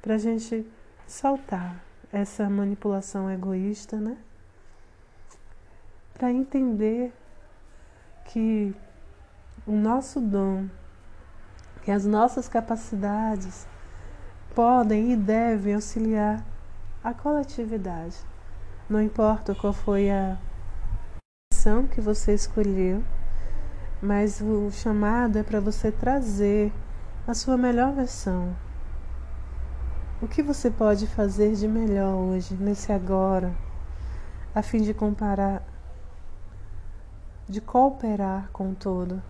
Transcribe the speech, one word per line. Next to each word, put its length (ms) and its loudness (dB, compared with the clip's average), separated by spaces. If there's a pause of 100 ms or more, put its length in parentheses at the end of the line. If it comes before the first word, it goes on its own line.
pra 160 0
gente 500 -2 (380)
soltar 720 -2 (320)
essa 380 -2
manipulação 800 -2
egoísta, 680 -4
né? 200 -4 (2000)
Pra 180 0
entender 800 0 (1120)
que 500 0 (920)
o 60 -8
nosso 500 2
dom, 460 0 (1160)
que 80 0
as 120 2
nossas 440 2
capacidades 1200 -2 (840)
podem 600 4
e 40 4
devem 580 2
auxiliar 720 0 (600)
a 100 -2
coletividade. 1000 -2 (720)
Não 100 4
importa 540 2
qual 180 0
foi 380 2
a 260 0 (1160)
missão 340 10
que 140 4
você 340 4
escolheu, 680 2 (1000)
mas 380 2
o 320 0
chamado 680 2
é 60 0
pra 160 0
você 320 2
trazer 800 2 (540)
a 80 0
sua 220 2
melhor 360 4
versão. 640 -2 (1600)
O 60 -2
que 160 0
você 280 2
pode 360 4
fazer 480 2
de 140 0
melhor 460 2
hoje, 420 0
nesse 340 0
agora, 640 2 (1000)
a 80 2
fim 180 0
de 140 2
comparar, 680 0 (1800)
de 140 -6
cooperar 920 0
com 180 -4
o 40 -4
todo? 560 -4